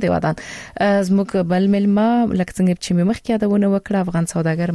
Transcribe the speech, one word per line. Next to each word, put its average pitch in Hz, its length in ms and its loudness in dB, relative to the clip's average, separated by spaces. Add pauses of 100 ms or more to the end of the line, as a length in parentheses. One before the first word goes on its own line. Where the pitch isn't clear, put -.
دی 175 100 0
ودان. 160 220 0 (760)
زموږ 196 200 2 (240)
بل 185 200 2
مېلمه، 208 640 2
لکه 180 180 -4
څنګه 185 160 2 (100)
چې - 140 -4
مې 175 140 2
مخکې - 240 -6
یادونه 202 380 2
وکړه، 196 320 -2
افغان 170 280 -2
سوداګر 165 420 -2